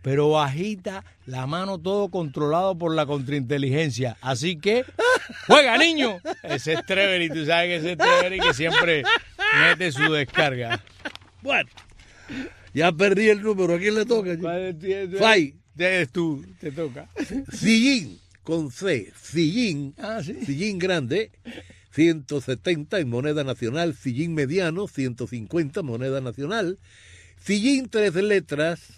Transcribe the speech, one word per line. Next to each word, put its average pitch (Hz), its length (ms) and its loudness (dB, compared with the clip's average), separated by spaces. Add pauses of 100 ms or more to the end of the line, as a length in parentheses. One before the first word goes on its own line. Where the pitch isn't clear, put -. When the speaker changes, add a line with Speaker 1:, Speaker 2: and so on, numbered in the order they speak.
Speaker 1:
Pero 143 280 2
bajita, 185 720 -2 (220)
la 131 200 -8
mano 185 320 -4
todo 196 300 -2
controlado 165 680 0
por 160 180 -2
la 151 100 2
contrainteligencia. 139 1160 -2
Así 139 340 -2
que, 208 300 0 (600)
juega, 262 320 6
niño. 285 420 2 (240)
Ese 151 300 -4
es 330 120 -2
Treveri, 190 420 2
tú 156 180 -4
sabes 170 220 2
que 175 80 0
ese 165 160 -2
es 175 60 -6
Treveri 508 420 4
que - 140 2
siempre 151 500 2 (560)
mete 175 320 4
su 135 180 0
descarga. 135 720 0 (600)
Speaker 2:
Bueno, 240 280 -2 (1040)
ya 165 180 2
perdí 196 380 4
el 208 120 4
número. 190 340 2
¿A - 40 -2
quién 208 160 0
le 214 100 0
toca? 190 320 0
Speaker 1:
¿Cuál 175 240 -4 (200)
es 190 300 -4
tu-, 196 60 -6
Speaker 2:
Fay. 196 380 4 (220)
Speaker 1:
Eres 180 340 0
tú, 165 340 -4 (140)
te 156 120 -10
toca. 143 360 -10 (460)
Speaker 2:
Sillín, 226 680 2 (240)
con 160 280 -4
C, 143 400 -4 (100)
Sillín. 160 760 -2
Speaker 1:
Ah, 220 260 -8
sí. 196 120 -10 (100)
Speaker 2:
Sillín 185 320 -4
grande, 175 540 -2 (640)
ciento 151 480 2
setenta 151 580 -4
en 131 100 -2
moneda 143 360 -2
nacional, 131 500 -4
sillín 147 380 -4
mediano, 165 560 -2
ciento 123 360 -4
cincuenta 139 560 -4
moneda 135 380 -4
nacional, 165 600 -6 (640)
sillín 240 480 2
tres 208 260 2
letras 175 680 0 (160)